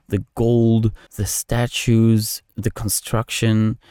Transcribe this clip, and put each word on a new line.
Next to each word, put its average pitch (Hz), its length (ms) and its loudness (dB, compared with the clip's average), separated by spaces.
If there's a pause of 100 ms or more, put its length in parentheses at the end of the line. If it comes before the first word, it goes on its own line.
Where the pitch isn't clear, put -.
the 101 160 -4 (100)
gold, 113 560 2 (240)
the 104 120 -6
statues, 113 1160 0 (140)
the 101 160 -4
construction. 110 1080 -2 (120)